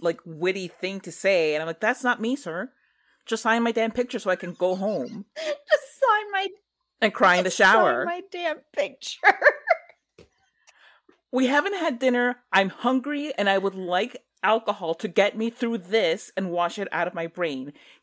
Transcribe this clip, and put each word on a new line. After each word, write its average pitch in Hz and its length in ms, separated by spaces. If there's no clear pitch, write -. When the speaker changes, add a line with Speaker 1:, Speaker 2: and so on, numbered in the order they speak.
Speaker 1:
like, 170 240
witty 180 440
thing 190 320
to 175 120
say." 170 420
And 151 80
I'm 160 40
like, 165 140
"That's 233 220
not 247 200
me, 240 120
sir. 185 360
Just 226 160
sign 226 200
my 226 100
damn 226 180
picture 247 280
so 190 120
I 180 60
can 175 180
go 185 200
home." 190 560
Speaker 2:
<laughs> - 60
Just - 640
sign 427 320
my 392 160
Speaker 1:
And 208 100
cry 185 240
in 180 80
the 185 60
Speaker 2:
just - 80
sign 202 160
Speaker 1:
shower. 139 320
Speaker 2:
my 349 240
damn 339 300
picture. - 460
<laughs> 381 80
Speaker 1:
"We 254 180
haven't 320 260
had 311 240
dinner. 247 380
I'm 190 160
hungry, 277 680
and 202 140
I 196 80
would 190 160
like 185 420
alcohol 196 520
to 196 140
get 196 280
me 226 140
through 233 280
this 185 600
and 190 120
wash 170 280
it 196 120
out 170 160
of 156 80
my 170 120
brain. 147 480